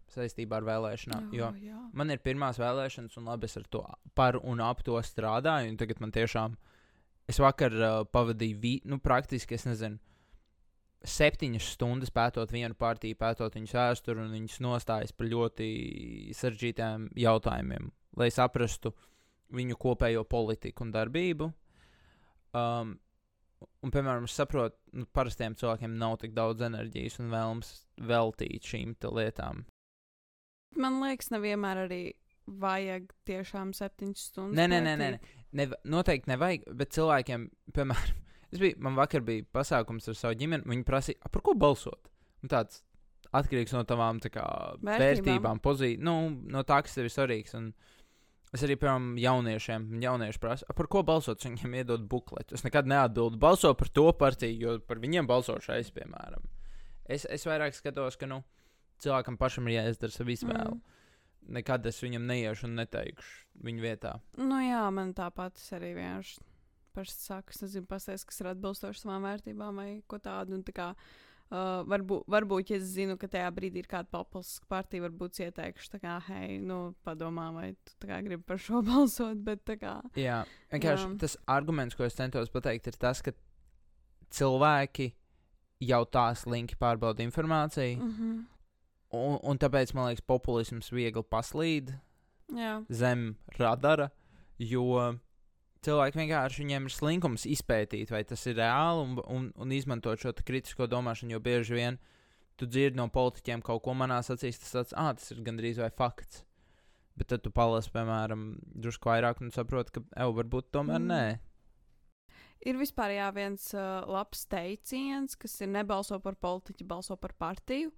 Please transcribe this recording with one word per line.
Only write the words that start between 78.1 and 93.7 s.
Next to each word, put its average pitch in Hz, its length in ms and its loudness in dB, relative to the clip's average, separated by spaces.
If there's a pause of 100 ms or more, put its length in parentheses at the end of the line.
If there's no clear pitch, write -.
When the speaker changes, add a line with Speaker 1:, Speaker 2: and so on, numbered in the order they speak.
Speaker 2:
kā 185 120 -4
gribi 180 220 -8
par - 140 -4
šo 233 240 2
<laughs> - 20 0
balsot," 226 580 4
bet 214 220 -6
tā 220 140 -8
kā 208 180 -8 (160)
Speaker 1:
Jā, 123 320 -2 (260)
vienkārši 156 380 2
Speaker 2:
Jā. 202 100 -6
Speaker 1:
tas - 180 -4 (100)
arguments, 139 480 0
ko 127 80 -2
es 120 100 0
centos 127 360 -2
pateikt, 120 360 -2
ir 120 80 -6
tas, 123 260 2
ka - 120 -4 (960)
cilvēki 139 840 4 (680)
jau 120 240 6
tā 120 320 4
slinki 117 400 -4
pārbauda 117 480 2
informāciju, 151 720 0
Speaker 2:
Mhm. 226 480 -4 (680)
Speaker 1:
un, 135 300 2
un 139 140 2
tāpēc, 135 360 4
man 127 160 0
liekas, 113 160 -4
populisms 117 640 2
viegli 117 320 0
paslīd 135 760 -2 (500)
Speaker 2:
Jā. 220 400 -4
Speaker 1:
zem 120 460 2 (220)
radara, 135 540 4 (460)